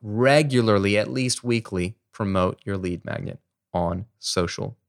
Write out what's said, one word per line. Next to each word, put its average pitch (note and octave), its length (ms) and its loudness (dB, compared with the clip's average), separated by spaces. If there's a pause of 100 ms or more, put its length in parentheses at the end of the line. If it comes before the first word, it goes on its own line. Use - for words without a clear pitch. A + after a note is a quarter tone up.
Regularly, A2+ 960 4
at G#2+ 140 0
least B2+ 340 -4
weekly, G#2+ 500 -2 (160)
promote F#2+ 540 0
your G2 140 -4
lead F2+ 260 -6
magnet - 340 -8 (360)
on F2 320 -2 (120)
social - 600 -4 (100)